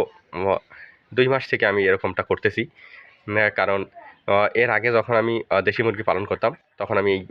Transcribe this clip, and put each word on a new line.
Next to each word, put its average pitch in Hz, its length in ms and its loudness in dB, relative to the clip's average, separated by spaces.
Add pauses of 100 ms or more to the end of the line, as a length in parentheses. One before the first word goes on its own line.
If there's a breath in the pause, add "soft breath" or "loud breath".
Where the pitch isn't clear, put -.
(320)
আহ, 92 260 0 (560 loud breath)
দুই 127 140 2
মাস 131 220 -2
থেকে 113 160 0
আমি 101 220 2
এরকমটা 95 360 0
করতেছি। - 380 -2 (680 loud breath)
উম, 104 280 2
কারণ, 98 300 0 (420 loud breath)
আহ, 101 280 4
এর 120 140 2
আগে 110 220 0
যখন 117 240 0
আমি, 113 340 0
আহ, 98 120 2
দেশি 101 220 -2
মুরগি 107 200 -2
পালন 92 220 -2
করতাম, 110 300 -2 (220)
তখন 101 200 -2
আমি 98 160 2
এই, 95 180 -4